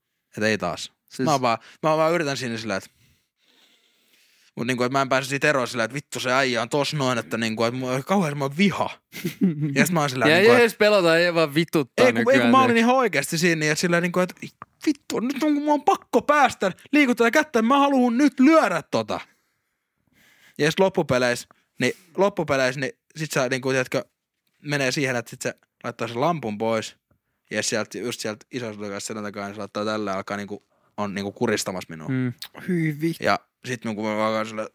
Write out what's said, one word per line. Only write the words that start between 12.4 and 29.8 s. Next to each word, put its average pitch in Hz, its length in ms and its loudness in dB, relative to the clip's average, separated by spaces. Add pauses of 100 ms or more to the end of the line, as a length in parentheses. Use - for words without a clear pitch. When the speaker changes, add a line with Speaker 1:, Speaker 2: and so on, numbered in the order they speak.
Speaker 1:
mä 254 120 6
olin 247 100 2
Speaker 2:
tiiäks. 233 120 4
Speaker 1:
ihan 247 100 4
oikeesti 170 420 0
siinä, 156 340 2
et 156 80 0
sillä 170 220 2
niinku, 180 180 -2
et 180 140 0 (520)
vittu, - 340 -4
nyt 262 240 -4
on, 302 100 2
mun 294 200 0
on 294 100 0
pakko - 380 0
päästä 254 500 2 (200)
liikuttaa 247 400 4
kättä, 294 300 2
mä 262 180 4
haluun 254 380 2
nyt 285 220 2
lyödä 254 420 4 (100)
tota. 104 280 -2 (1400)
Ja 147 140 2
sit - 80 -2
loppupeleissä, 135 680 0 (320)
niin 127 140 2 (240)
loppupeleissä, 143 640 0
niin 127 100 -6 (240)
sit 156 160 -8
sä 131 180 0
niinku, 131 200 -4
tiedätkö, 131 360 -2 (560)
menee 143 300 -2
siihen, 131 240 -2
että 117 140 -6
sit - 120 -16
se 127 120 -6 (300)
laittaa 117 240 -8
sen 117 140 -6
lampun 135 360 -2
pois. 113 380 -4 (560)
Ja 107 120 -4
sieltä, 107 340 -4
just 117 220 -8
sieltä 110 320 -10
isosta 110 320 -10
takasta 101 240 -10
selän 110 160 -10
takaa, 101 220 -10
niin 101 100 -12
se 107 40 -12
laittaa 104 260 -6